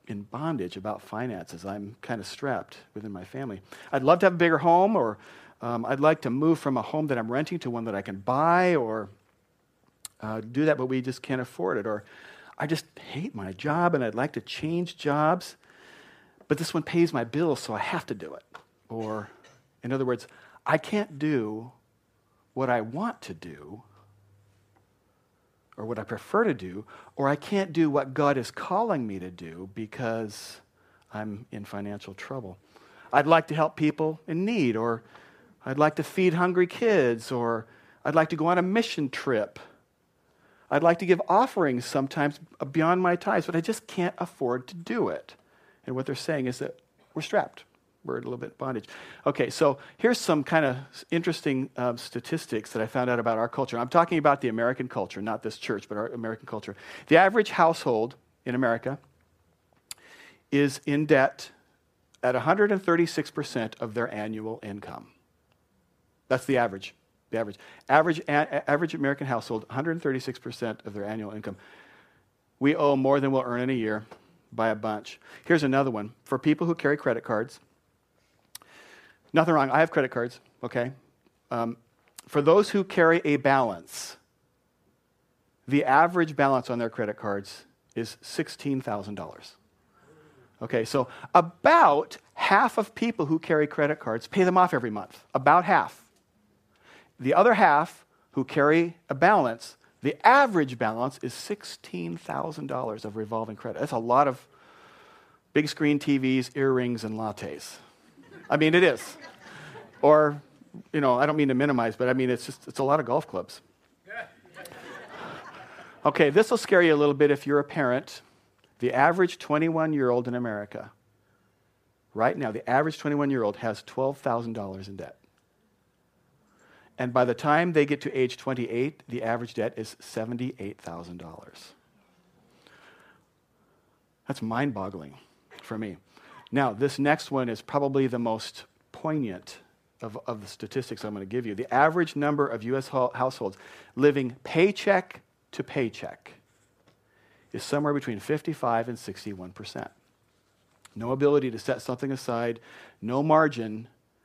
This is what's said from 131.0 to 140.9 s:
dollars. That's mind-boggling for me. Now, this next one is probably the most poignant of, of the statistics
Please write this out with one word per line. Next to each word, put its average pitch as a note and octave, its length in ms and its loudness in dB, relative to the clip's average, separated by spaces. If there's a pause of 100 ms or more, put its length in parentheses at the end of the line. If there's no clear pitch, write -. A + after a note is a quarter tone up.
dollars. - 540 -20 (2500)
That's - 140 -8
mind-boggling G2 760 -6 (460)
for A2 140 -10
me. G#2 200 -8 (540)
Now, B2+ 220 2
this C3 260 -2
next C#3+ 320 0
one C3 160 -2
is A2+ 140 -6
probably C#3 440 0
the A#2+ 140 -2
most A2+ 460 -6 (260)
poignant C3 680 -6 (420)
of, A2 260 -12
of A2+ 140 -8
the G2 60 -16
statistics A2+ 580 -10